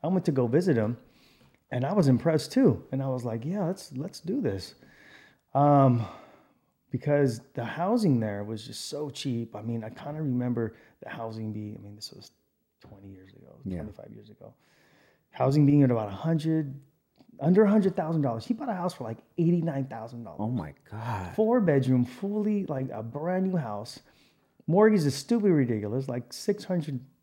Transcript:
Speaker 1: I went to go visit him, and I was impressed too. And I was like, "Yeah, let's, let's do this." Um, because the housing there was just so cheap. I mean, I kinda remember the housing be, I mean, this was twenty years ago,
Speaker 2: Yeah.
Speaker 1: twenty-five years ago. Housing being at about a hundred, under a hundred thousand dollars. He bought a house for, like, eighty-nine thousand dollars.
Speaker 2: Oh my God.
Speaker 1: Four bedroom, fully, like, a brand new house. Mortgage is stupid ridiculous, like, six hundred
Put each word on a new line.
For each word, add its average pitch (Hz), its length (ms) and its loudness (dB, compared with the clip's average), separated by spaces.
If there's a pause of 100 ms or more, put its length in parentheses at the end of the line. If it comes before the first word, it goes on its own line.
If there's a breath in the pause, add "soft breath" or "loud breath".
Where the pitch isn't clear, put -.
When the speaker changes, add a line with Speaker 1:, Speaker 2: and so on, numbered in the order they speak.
Speaker 1:
I 151 60 -4
went 180 180 2
to 175 60 4
go 131 160 2
visit 156 300 4
him, 113 200 0 (720 soft breath)
and 123 160 -2
I 151 60 -2
was 190 160 4
impressed 147 460 4
too. 202 280 4 (120)
And 135 100 -2
I 135 60 -4
was 127 160 -4
like, 117 180 -4
"Yeah, 180 220 -4
let's, 185 320 -6
let's 165 240 -10
do 208 200 -4
this." 98 340 -6 (800 soft breath)
Um, 135 520 6 (880 loud breath)
because 139 500 2 (120)
the 117 120 -8
housing 180 540 2
there 104 260 -4
was 110 200 -10
just - 240 -12
so 147 200 -8
cheap. 117 460 -6
I - 60 -10
mean, 113 220 -6
I 113 60 -10
kinda 147 320 -12
remember 123 540 -2 (280 soft breath)
the - 60 -14
housing 113 440 -10
be, 107 240 -10
I - 60 -18
mean, 101 120 -18
this - 180 -16
was - 180 -20 (480)
twenty 98 300 -20
years 92 240 -20
ago, - 320 -20
Speaker 2:
Yeah. 92 140 -6
Speaker 1:
twenty-five - 340 -14
years 107 160 -20
ago. 104 240 -20 (760 soft breath)
Housing 139 340 2
being 143 180 6
at 127 80 4
about 110 160 0
a 98 80 -8
hundred, 160 580 -2 (680)
under 180 240 4
a 202 60 4
hundred 196 260 4
thousand 160 280 -2
dollars. 113 220 -2
He - 80 -4
bought 269 160 -6
a 214 40 -4
house 180 200 -4
for, - 100 -12
like, 113 160 -10 (180)
eighty-nine 160 480 0
thousand 120 380 -12
dollars. 87 180 -16
Speaker 2:
Oh 107 80 -2
my 82 240 -6 (180)
God. 107 440 -8
Speaker 1:
Four 226 260 2
bedroom, 131 420 4
fully, 202 640 -4
like, 135 260 -6
a 110 120 -8
brand 170 420 -4
new 185 120 0
house. 113 420 -6 (680 soft breath)
Mortgage 196 380 6
is 135 100 2
stupid 208 360 2
ridiculous, 120 580 0
like, 123 240 -8
six - 300 -4
hundred 151 360 -4 (240)